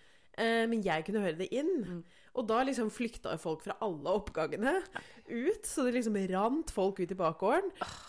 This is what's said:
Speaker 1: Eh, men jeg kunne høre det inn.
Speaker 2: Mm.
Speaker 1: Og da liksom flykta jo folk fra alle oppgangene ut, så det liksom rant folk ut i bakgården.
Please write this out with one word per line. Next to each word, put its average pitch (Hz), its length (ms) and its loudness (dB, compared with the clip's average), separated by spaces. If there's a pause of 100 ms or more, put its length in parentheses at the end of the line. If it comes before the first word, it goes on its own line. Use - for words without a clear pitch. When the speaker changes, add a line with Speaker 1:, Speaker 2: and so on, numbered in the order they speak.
(340)
Speaker 1:
Eh, 226 320 2
men 233 160 2
jeg 165 240 2
kunne 208 160 0
høre 165 160 0
det 185 160 -2
inn. 302 200 2 (100)
Speaker 2:
Mm. 175 200 -8 (280)
Speaker 1:
Og 226 180 -2
da 220 60 4 (100)
liksom 240 240 0
flykta - 400 -4
jo 160 80 -2
folk 156 240 -4
fra - 160 -6
alle 165 320 -2
oppgangene 190 600 0 (560)
ut, 262 400 -2
så 285 180 0
det 247 80 2
liksom 226 220 2 (160)
rant 240 420 0
folk 196 240 2
ut 180 160 -2
i 185 60 -4
bakgården. 208 480 2 (400)